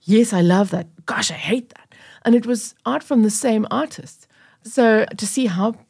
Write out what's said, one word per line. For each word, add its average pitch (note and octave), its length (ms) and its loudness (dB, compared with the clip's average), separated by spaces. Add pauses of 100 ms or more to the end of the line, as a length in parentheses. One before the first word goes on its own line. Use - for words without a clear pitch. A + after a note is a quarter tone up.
"Yes, A3 300 4
I F#3 80 2
love F#3 300 4
that. E3+ 160 -6 (180)
Gosh, - 260 -4
I D#3+ 40 -10
hate G#3+ 360 -6
that." - 220 -20 (320)
And A#3 100 4
it A#3 120 2
was A#3 280 -4 (120)
art C4+ 160 -4
from A#3+ 220 2
the G#3+ 60 2
same A3 400 -2
artist. - 560 -8 (360)
So A3 420 2 (120)
to G#3+ 100 -6
see B3+ 200 -2
how G3 280 -2 (160)